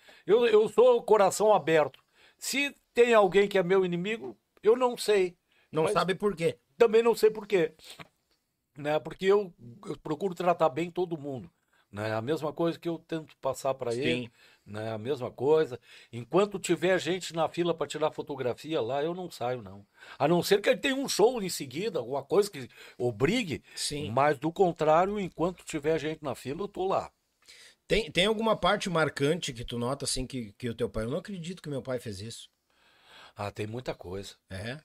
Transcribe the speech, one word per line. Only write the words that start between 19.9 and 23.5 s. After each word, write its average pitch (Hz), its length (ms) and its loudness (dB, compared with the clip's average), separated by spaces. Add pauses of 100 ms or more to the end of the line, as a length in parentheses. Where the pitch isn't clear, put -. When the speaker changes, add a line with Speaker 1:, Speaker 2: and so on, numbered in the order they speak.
Speaker 1:
A 139 100 2
não 170 140 4
ser 208 180 2
que 240 80 0
ele 226 100 2
tenha 269 160 0
um 269 140 -4
show 226 340 2
em 185 60 -6
seguida, 165 500 -6
alguma 127 240 -6
coisa 196 280 2
que 131 180 -12 (300)
obrigue. 135 640 -2 (120)